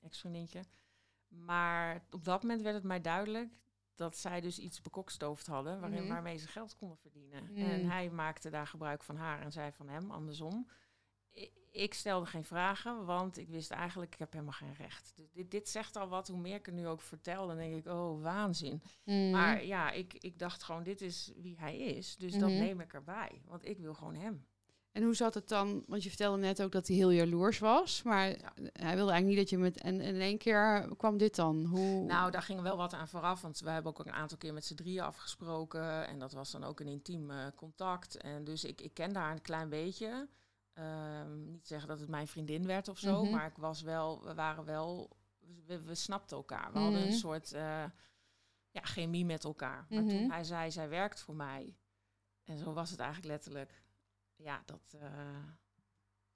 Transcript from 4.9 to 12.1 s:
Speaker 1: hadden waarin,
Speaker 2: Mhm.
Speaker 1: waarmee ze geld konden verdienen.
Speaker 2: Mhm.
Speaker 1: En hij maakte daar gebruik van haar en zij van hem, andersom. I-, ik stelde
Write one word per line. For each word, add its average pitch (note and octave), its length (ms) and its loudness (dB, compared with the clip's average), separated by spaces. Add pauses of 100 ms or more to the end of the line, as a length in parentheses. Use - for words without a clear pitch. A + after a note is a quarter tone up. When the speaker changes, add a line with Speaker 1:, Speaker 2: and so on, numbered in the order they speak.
Speaker 1:
hadden D#3 320 -4
waarin, F#3+ 240 -4
Speaker 2:
Mhm. - 80 -4
Speaker 1:
waarmee E3+ 260 -4
ze D#3 100 -12
geld G#3+ 280 -12
konden F3 220 -12
verdienen. C#3+ 460 -16
Speaker 2:
Mhm. G3+ 180 -6
Speaker 1:
En F#3 280 2
hij F3+ 200 0
maakte D#3+ 400 -4
daar D3+ 180 -4
gebruik D3+ 360 -6
van D3 120 -10
haar D#3 260 -4
en D3 100 -6
zij D3 200 -6
van C#3+ 180 -18
hem, E3+ 220 -6
andersom. D#3 560 -6 (680)
I-, - 160 -16 (200)
ik G3+ 220 -2
stelde F#3 320 0